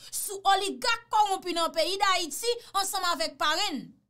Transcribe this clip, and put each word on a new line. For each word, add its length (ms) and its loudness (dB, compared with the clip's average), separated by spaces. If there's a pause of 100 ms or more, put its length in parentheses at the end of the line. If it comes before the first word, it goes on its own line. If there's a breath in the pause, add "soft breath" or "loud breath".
sou 340 -6 (140)
oligak 580 0
kowonpi 440 2
nan 200 0
peyi 240 0
Dayiti 540 0 (260 loud breath)
ansanm 320 -2
avèk 280 -2
parenn. 440 0 (260)